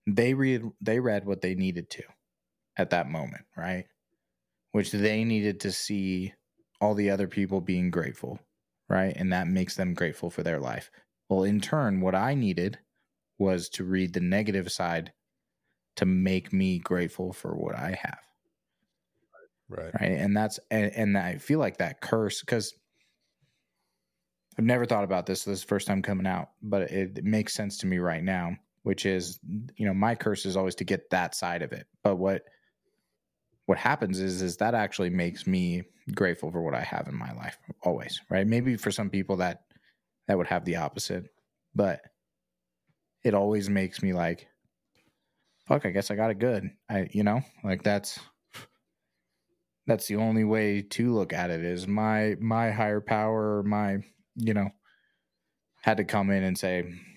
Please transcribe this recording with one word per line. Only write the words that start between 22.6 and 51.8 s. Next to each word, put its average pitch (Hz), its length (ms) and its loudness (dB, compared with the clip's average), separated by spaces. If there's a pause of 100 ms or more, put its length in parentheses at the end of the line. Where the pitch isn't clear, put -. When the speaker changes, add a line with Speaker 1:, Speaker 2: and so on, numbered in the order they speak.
Speaker 1:
I've 113 60 4
never 120 200 4
thought 110 180 2
about 92 220 0
this. 95 160 -2
So - 80 -8
this 95 100 -4
is - 60 -12
the - 40 -20
first 101 180 0
time 98 160 0
coming 95 240 0
out, 90 220 -2 (120)
but 104 220 0
it, 95 340 -4
it - 60 -8
makes 107 320 0
sense 101 240 -6
to 95 80 -4
me 92 100 0
right 85 260 -2
now, 90 320 -2 (280)
which 98 240 0
is, 90 320 -2 (360)
you 107 120 -2
know, 95 80 0
my 107 180 2
curse 104 320 -2
is 92 100 -2
always 95 200 0
to - 80 -6
get 90 260 -4
that 90 240 0
side 87 300 -4
of 69 100 -8
it. - 140 -14 (160)
But 101 140 4
what, 95 260 0 (1200)
what 90 140 2
happens 104 400 0
is, 92 240 -2
is 87 140 -2
that 113 180 2
actually 101 340 0
makes 87 380 0
me 90 340 2 (320)
grateful 85 380 0
for 85 100 -2
what 76 140 -2
I 60 80 -2
have - 240 -6
in 67 100 -8
my 58 160 -8
life - 240 -12 (240)
always, - 480 -2
right? 95 160 4
Maybe 117 320 2
for 101 140 -2
some 101 180 -2
people 95 280 0
that, 90 260 -2 (640)
that 98 100 4
would 87 100 0
have 90 180 0
the 85 120 -2
opposite, 90 480 -6 (480)
but 98 280 0 (1200)
it 110 100 4
always 101 360 2
makes 95 320 0
me 95 120 2
like, 85 340 -2 (1200)
"Fuck, 143 180 2
I 95 60 0
guess 98 180 0
I 104 60 -2
got 110 160 2
it 98 80 -4
good." 107 300 0 (200)
I, 98 220 0
you 104 120 2
know, 104 180 2 (220)
like, 95 200 -2
that's, 101 360 0 (1700)
that's 113 220 0
the 104 80 -2
only 110 280 2
way 107 380 2
to 117 320 0
look 98 180 0
at 87 200 -2
it, 82 120 -2
is 90 240 -4